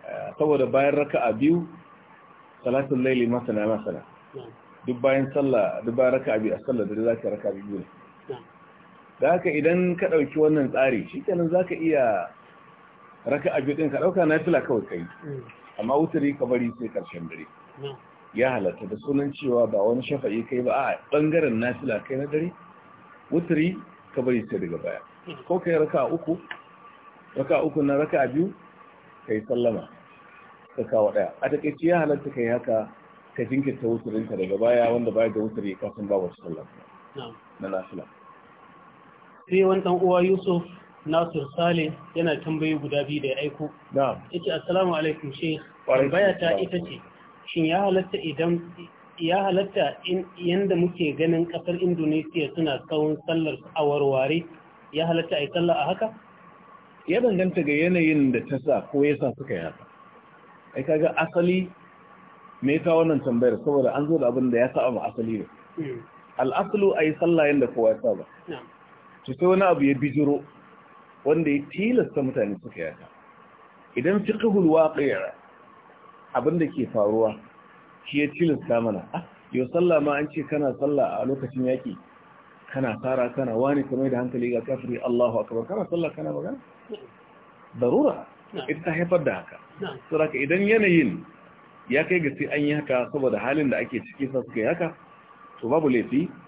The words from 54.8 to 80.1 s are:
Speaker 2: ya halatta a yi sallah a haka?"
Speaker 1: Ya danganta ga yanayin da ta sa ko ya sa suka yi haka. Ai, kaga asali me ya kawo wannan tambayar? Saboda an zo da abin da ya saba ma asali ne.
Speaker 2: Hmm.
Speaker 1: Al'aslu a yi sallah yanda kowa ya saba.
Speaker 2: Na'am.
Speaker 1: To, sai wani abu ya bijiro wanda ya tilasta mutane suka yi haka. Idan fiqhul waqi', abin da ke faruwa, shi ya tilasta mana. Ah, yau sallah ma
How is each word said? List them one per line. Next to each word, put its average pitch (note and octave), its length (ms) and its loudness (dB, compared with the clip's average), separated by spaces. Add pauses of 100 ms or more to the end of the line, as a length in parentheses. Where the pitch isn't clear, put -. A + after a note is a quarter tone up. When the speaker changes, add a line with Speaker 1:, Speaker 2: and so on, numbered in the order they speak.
Speaker 2:
ya D#3+ 140 -2
halatta E3 300 0
a D3 40 0
yi C#3+ 120 -4
sallah E3+ 240 2
a D3 160 0
haka?" A3 160 -2 (960)
Speaker 1:
Ya G3 140 0
danganta F#3 420 2
ga D3 100 0
yanayin D#3 600 4
da A#2 160 0
ta C#3 160 -2
sa B2 240 2
ko C#3+ 160 2
ya D3 160 4
sa C#3 160 0
suka - 160 -10
yi F2 80 -4
haka. E2 240 -10 (880)
Ai, C3 100 -6
kaga D#3 360 2
asali F3+ 480 0 (960)
me C#3 100 2
ya D#3 80 2
kawo E3 240 4
wannan D3+ 160 2
tambayar? A#2+ 400 2
Saboda C#3 340 2
an D3 140 -2
zo E3 80 2
da C3 160 2
abin B2+ 180 0
da A#2 80 2
ya B2 140 2
saba B2+ 180 2
ma G2+ 120 -4 (100)
asali A2+ 320 -4
ne. - 20 -12 (300)
Speaker 2:
Hmm. C3 240 -8 (380)
Speaker 1:
Al'aslu G3 580 2
a D#3 80 2
yi D#3 160 2
sallah E3 260 4
yanda C#3+ 220 4
kowa A2+ 240 4
ya G#2+ 80 -2
saba. G2 240 -2 (240)
Speaker 2:
Na'am. B2+ 160 -12 (600)
Speaker 1:
To, C3 80 -8
sai F3+ 120 2
wani F#3 160 6
abu E3 220 4
ya C#3 100 4
bijiro C#3+ 480 0 (800)
wanda D#3 260 2
ya C#3+ 100 2 (120)
tilasta G3+ 500 0
mutane G#2+ 400 0
suka - 140 -14
yi E2 120 -6
haka. - 180 -16 (880)
Idan F#3+ 280 2
fiqhul G#3+ 440 2
waqi', D#3 440 4 (1200)
abin D3 240 2
da D#3 80 2
ke B2 260 -4
faruwa, G#2+ 440 2 (720)
shi C#3+ 140 -2
ya D3 80 2
tilasta C#3+ 540 0
mana. G#2 300 -2
Ah, F3 120 -8 (280)
yau B2+ 200 -2
sallah E3+ 280 4
ma C#3+ 160 0